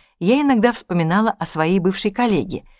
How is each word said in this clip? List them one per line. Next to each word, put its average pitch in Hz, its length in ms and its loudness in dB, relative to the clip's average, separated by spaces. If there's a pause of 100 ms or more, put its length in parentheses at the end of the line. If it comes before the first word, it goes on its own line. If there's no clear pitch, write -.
(200)
я 240 220 2
иногда 240 320 2
вспоминала 180 580 0
о - 140 -6
своей 165 340 0
бывшей 190 320 -2
коллеге, 185 540 -2 (140)